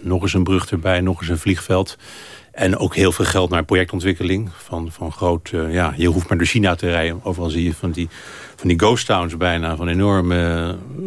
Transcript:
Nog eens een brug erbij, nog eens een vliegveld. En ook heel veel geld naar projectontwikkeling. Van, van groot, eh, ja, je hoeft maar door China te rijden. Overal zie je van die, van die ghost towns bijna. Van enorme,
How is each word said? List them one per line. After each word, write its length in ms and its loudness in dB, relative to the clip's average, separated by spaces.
Nog 200 0
eens 120 -2
een 100 4
brug 280 2
erbij, 300 2
nog 180 0
eens 100 -6
een 80 0
vliegveld. 600 0
En 260 0
ook 180 0
heel 160 4
veel 140 0
geld 240 2
naar 140 0
projectontwikkeling. 920 0
Van, 340 -8
van 200 -8
groot, 420 -2
eh, 200 -2
ja, 240 2
je 100 2
hoeft 220 0
maar 80 2
door 100 2
China 280 2
te 140 -2
rijden. 340 0
Overal 260 -4
zie 140 -2
je 100 0
van 180 -4
die, 180 -4
van 120 -2
die 120 4
ghost 260 4
towns 320 0
bijna. 380 0
Van 120 -4
enorme, 800 2